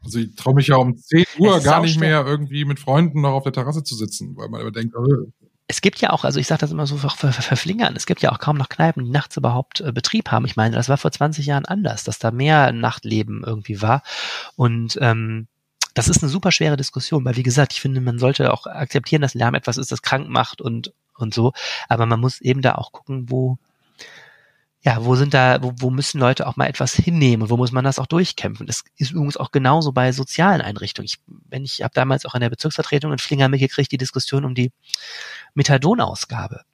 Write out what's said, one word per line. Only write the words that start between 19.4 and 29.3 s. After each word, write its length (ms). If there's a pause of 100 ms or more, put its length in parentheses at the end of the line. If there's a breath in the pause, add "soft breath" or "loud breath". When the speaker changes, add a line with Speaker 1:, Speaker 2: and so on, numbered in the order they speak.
Speaker 2:
etwas 220
ist, 140
das 120
krank 260
macht 320
und, 320 (220)
und 180
so. 200 (360 loud breath)
Aber 160
man 140
muss 200
eben 220
da 140
auch 160
gucken, 400
wo, 260 (1200 loud breath)
ja, 220
wo 120
sind 180
da, 300
wo, 140
wo 120
müssen 300
Leute 260
auch 100
mal 120
etwas 260
hinnehmen 480
und 80
wo 80
muss 140
man 120
das 140
auch 80
durchkämpfen? 640
Das 160 (120)
ist 140
übrigens 280